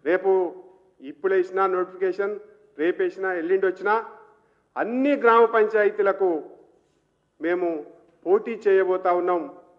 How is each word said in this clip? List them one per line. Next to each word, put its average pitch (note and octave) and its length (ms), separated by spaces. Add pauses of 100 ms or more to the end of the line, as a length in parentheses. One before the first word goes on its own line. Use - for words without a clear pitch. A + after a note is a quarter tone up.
రేపు F#3 260 (800)
ఇప్పుడేసినా F#3+ 520 (120)
నోటిఫికేషన్, F#3 580 (480)
రేపేసినా, F#3 500 (100)
ఎల్లుండి F#3+ 280
వచ్చినా F#3 260 (800)
అన్ని B3 380 (120)
గ్రామ A#3 200 (120)
పంచాయతీలకు G#3 760 (1080)
మేము F3 300 (560)
పోటీ G#3+ 300 (100)
చేయబోతా F#3 560
ఉన్నాం. F3 220 (360)